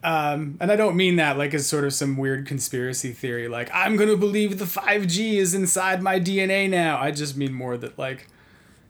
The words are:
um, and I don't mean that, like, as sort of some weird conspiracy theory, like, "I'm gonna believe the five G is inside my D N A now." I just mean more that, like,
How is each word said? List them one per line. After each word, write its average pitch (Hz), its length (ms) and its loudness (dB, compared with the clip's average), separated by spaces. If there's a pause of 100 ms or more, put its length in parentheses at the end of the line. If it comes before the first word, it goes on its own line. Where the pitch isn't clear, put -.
um, 151 560 -2
and 180 100 2
I 208 60 4
don't 208 180 4
mean 180 220 4
that, 147 220 2
like, 143 160 -2
as 143 120 0
sort 147 180 0
of 139 100 -2
some 139 240 -2
weird 135 280 -2
conspiracy 127 680 -4
theory, 120 360 -6
like, 117 240 -6
"I'm 196 240 2
gonna 208 200 4
believe 202 420 2
the 190 80 -4
five 208 400 0
G 208 320 0
is 185 160 2
inside 185 480 0
my 190 160 2
D 190 220 0
N 190 100 2
A 196 180 2
now." 165 320 2
I 143 100 0
just 143 260 -6
mean 139 160 -2
more 123 260 -6
that, 123 200 -10
like, 131 300 -8 (600)